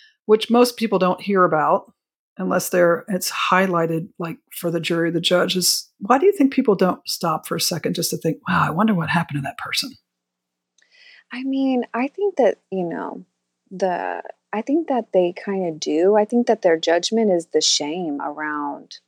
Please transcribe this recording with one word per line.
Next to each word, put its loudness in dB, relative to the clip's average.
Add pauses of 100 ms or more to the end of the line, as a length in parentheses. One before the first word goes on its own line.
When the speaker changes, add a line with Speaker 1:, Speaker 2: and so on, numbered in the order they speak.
(260)
Speaker 1:
which 2
most 4
people 0
don't 0
hear 2
about 0 (440)
unless -2
they're, 4
it's -4
highlighted, 0 (100)
like, -8 (160)
for -4
the -2
jury, -2
the 0
judge, 2
is 0 (100)
why 4
do 2
you 6
think 2
people 2
don't 0
stop -4
for -6
a -4
second -2
just -2
to -4
think, -2 (100)
"Wow, 0
I 0
wonder 2
what -2
happened -2
to -6
that -10
person"? -8 (1400)
Speaker 2:
I -8
mean, 0 (100)
I -2
think -4
that, 4 (120)
you -2
know, -8 (440)
the, -4 (300)
I -4
think -2
that -4
they 2
kinda -4
do. 2
I 4
think 0
that 2
their 4
judgment 0
is 0
the 0
shame -2
around -8